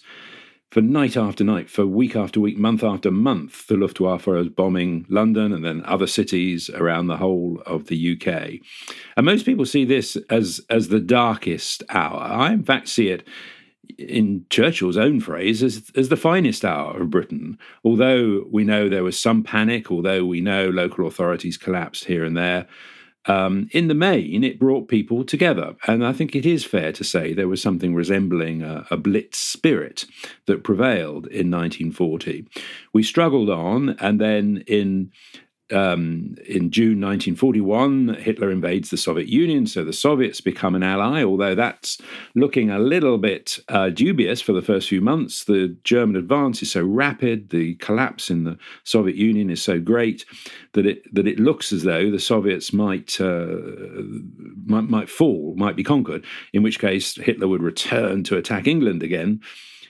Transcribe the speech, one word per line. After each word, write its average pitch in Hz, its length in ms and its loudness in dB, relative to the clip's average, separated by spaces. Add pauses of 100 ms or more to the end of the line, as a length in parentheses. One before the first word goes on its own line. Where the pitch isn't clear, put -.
(680)
For 113 120 2
night 131 340 2
after 104 300 0
night, 98 240 0
for 101 180 0
week 110 260 0
after 104 280 0
week, 104 160 0
month 110 260 2
after 101 260 0
month, 98 580 -2
the 107 100 2
Luftwaffe 92 500 0
is 87 220 2
bombing 90 580 0
London 107 460 2
and 80 100 -6
then 82 220 -4
other 95 220 0
cities 90 600 -2
around 85 380 0
the 85 80 -2
whole 87 500 -2
of 82 220 -6
the 85 80 -4
U 85 220 0
K. - 420 -6 (560)
And 127 100 4
most 208 200 2
people 170 200 2
see 135 200 2
this 123 320 0 (120)
as, 107 300 0 (100)
as 110 200 2
the 104 100 4
darkest 107 880 0
hour. - 320 -2
I, 123 320 0
in 220 140 0
fact, 131 240 0
see 110 180 2
it, 90 180 -4 (720)
in 101 520 -2
Churchill's 101 480 2
own 127 240 2
phrase, 104 420 -2
as, 110 320 -2
as 131 140 2
the 160 80 2
finest 160 480 2
hour 78 360 -4
of 85 80 -2
Britain. 78 480 -2 (280)
Although 117 640 4
we 107 140 2
know 104 240 2
there 92 160 0
was 92 120 -2
some 113 260 2
panic, 110 460 0
although 90 360 0
we 87 160 -2
know 98 260 0
local 90 400 0
authorities 87 480 -2
collapsed 87 480 -6
here 85 220 -2
and 82 100 -2
there, 90 320 -2 (640)
um, 98 420 2
in 165 180 2
the 151 40 2
main, 135 520 2
it - 120 -4
brought 131 300 2
people 117 380 0
together. 127 500 0 (100)
And 113 200 2
I 127 80 0
think 143 200 -4
it 139 120 0
is 165 180 2
fair 78 300 -2
to 98 100 -10
say 80 300 -2
there 92 160 0
was 92 120 -2
something 90 320 0
resembling 85 680 0
a, 78 260 -10
a - 60 -4
Blitz - 420 -2
spirit - 680 -2 (400)
that - 180 0
prevailed 92 640 0
in 90 220 -2
nineteen 85 420 -2
forty. 80 560 -4 (460)
We 110 100 6
struggled 135 460 2
on, 98 500 0
and 104 220 2
then 104 440 0
in 95 460 0 (600)
um, 87 640 -2 (120)
in 87 240 0
June 113 280 2
nineteen 98 360 -2
forty-one, 120 840 2
Hitler 107 320 0
invades 92 380 -2
the - 80 -2
Soviet 82 300 -2
Union, 143 400 2
so 92 160 -4
the 78 100 -6
Soviets 131 480 0
become 92 340 -2
an 92 80 0
ally, 104 400 0
although 98 320 2
that's - 440 -4 (360)
looking 123 340 2
a 101 100 0
little 135 380 2
bit, 98 500 -2
uh, 95 220 0
dubious 117 520 2
for 107 120 2
the 90 80 0
first 98 260 0
few 95 140 0
months. 139 420 0
The 92 400 2
German 117 320 2
advance 120 460 0
is 110 100 -4
so 87 120 0
rapid, 113 640 0
the 85 260 -2
collapse - 540 -2
in 85 140 0
the 82 140 -6 (260)
Soviet 101 320 2
Union 104 340 2
is 85 120 -4
so 87 180 0
great 113 460 0 (480)
that 98 120 4
it, - 280 -2
that 101 140 2
it 107 120 0
looks 123 340 2
as 87 100 0
though 90 260 2
the 101 100 0
Soviets 101 520 0
might, 101 480 -2
uh, 87 280 -2 (1200)
might, 110 240 0
might 110 200 0
fall, 85 480 0
might 98 180 0
be 90 80 -4
conquered, 101 420 -2 (280)
in 104 100 4
which 110 160 0
case 95 360 0
Hitler 95 320 0
would 90 160 0
return 98 600 -2
to 98 140 -2
attack 98 300 -4
England 113 360 2
again, 87 380 -2 (480)